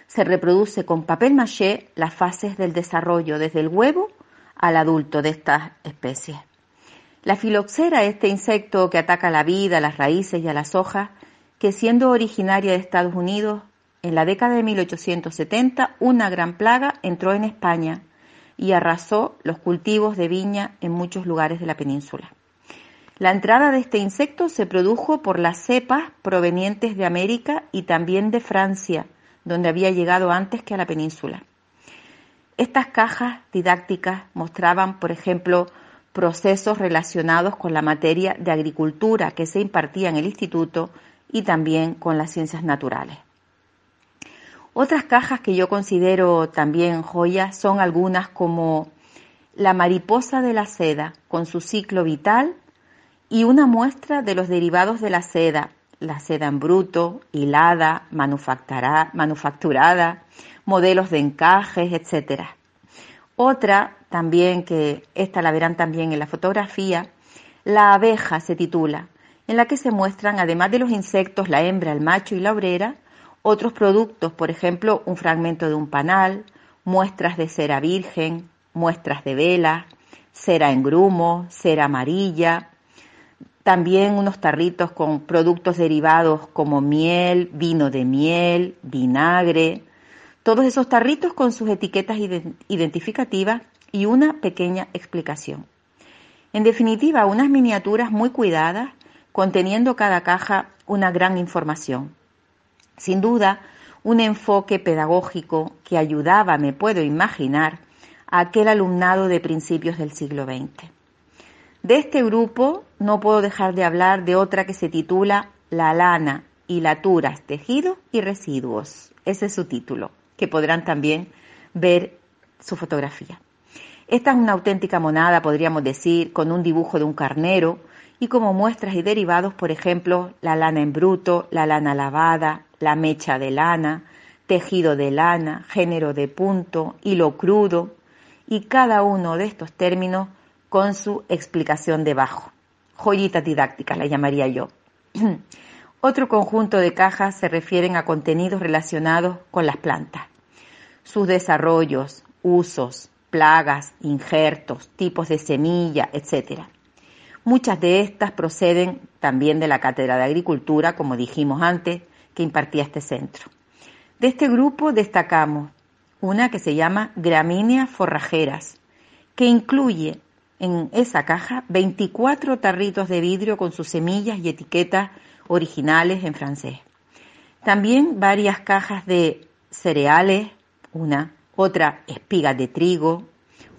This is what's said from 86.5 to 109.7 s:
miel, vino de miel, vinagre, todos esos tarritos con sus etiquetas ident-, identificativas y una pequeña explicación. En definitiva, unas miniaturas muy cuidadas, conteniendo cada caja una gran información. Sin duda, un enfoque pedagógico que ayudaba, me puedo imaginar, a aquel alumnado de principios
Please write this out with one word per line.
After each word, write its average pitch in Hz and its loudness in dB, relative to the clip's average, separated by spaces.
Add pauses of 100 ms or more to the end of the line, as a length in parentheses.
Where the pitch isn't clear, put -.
miel, 175 2
vino 160 0
de 131 -2
miel, 170 0
vinagre, 160 0 (580)
todos 226 2
esos 254 0
tarritos 285 0
con 247 0
sus 226 -6
etiquetas 202 -4
ident-, 180 -6 (100)
identificativas 190 -4 (300)
y 202 -2
una 294 2
pequeña 185 -4
explicación. 151 -10 (840)
En 214 0
definitiva, 226 2
unas 226 2
miniaturas 226 2
muy 220 0
cuidadas, 190 0 (420)
conteniendo 196 0
cada 190 2
caja 185 0 (140)
una 196 0
gran 180 0
información. 151 -6 (840)
Sin 190 -2
duda, 208 2 (440)
un 226 4
enfoque 208 0
pedagógico 160 -2 (100)
que 170 -2
ayudaba, 156 2
me 143 0
puedo 196 0
imaginar, 156 -2 (460)
a 180 0
aquel 208 2
alumnado 185 2
de 175 2
principios 165 -4